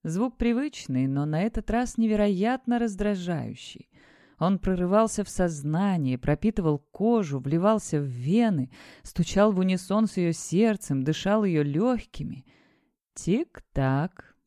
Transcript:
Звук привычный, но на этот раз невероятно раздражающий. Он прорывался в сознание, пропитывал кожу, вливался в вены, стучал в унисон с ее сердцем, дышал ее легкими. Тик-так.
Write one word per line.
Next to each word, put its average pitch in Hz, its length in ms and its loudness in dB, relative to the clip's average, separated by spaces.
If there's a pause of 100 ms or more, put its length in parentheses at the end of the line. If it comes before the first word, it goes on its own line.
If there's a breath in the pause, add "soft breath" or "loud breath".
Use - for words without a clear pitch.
Звук 196 360 -2
привычный, 233 680 0
но 139 220 0
на 156 160 0
этот 220 260 -4
раз 233 300 -2
невероятно 220 800 2
раздражающий. 180 1120 -4 (480 soft breath)
Он 180 180 2
прорывался 190 680 2
в - 60 -8
сознание, 160 880 0
пропитывал 151 640 0
кожу, 202 580 0
вливался 165 600 0
в 143 60 -2
вены, 139 680 0 (320 loud breath)
стучал 202 480 2
в 185 80 0
унисон 185 480 0
с - 100 -4
ее 175 140 2
сердцем, 170 720 0
дышал 196 400 0
ее 165 180 2
легкими. 147 840 -4 (680 soft breath)
Тик-так. 151 1200 -4 (120)